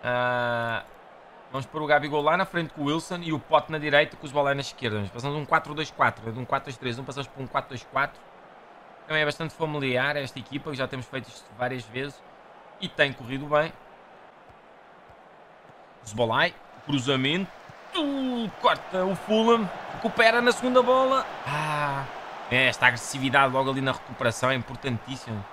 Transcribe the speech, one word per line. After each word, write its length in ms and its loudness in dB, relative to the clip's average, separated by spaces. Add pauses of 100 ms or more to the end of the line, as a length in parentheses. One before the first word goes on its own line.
Ah, 800 0 (680)
vamos 140 -4
pôr 160 -8
o 60 -4
Gabigol 340 2
lá 160 2
na 80 2
frente 260 -4
com 100 -8
o 40 -2
Wilson 380 -2
e 100 -2
o 60 -2
Pote 320 2
na 80 -2
direita 360 2
com 100 -16
os 40 -8
Sbolai 240 2
na 80 -2
esquerda. 360 -4
Vamos 120 -4
passamos 280 -6
um 80 -4
quatro 280 2
dois 160 -6
quatro, 420 0
de 80 -10
um 60 -8
quatro 200 -2
dois 120 -10
três 220 -4
um, 40 -10
passamos 240 -8
para 140 -14
um 60 -8
quatro 220 -4
dois 220 -12
quatro. 300 -2 (840)
Também 160 2
é 20 4
bastante 300 -4
familiar 600 0
esta 200 -6
equipa, 380 -8
já 120 -2
temos 200 -8
feito 220 -8
isto 160 -20 (120)
várias 260 -4
vezes 380 -8 (580)
e 80 -8
tem 240 2
corrido 360 -8
bem. 260 2 (2250)
Sbolai, 480 2 (320)
cruzamento, 640 0 (1120)
corta 420 2
o 120 0
Fulham, 520 4 (280)
recupera 480 4
na 80 6
segunda 320 4
bola. 420 4 (220)
Ah, 580 -2 (460)
é, 160 6
esta 180 2
agressividade 680 4
logo 200 2
ali 100 -2
na 120 2
recuperação 580 -2
é 40 2
importantíssima. 960 -6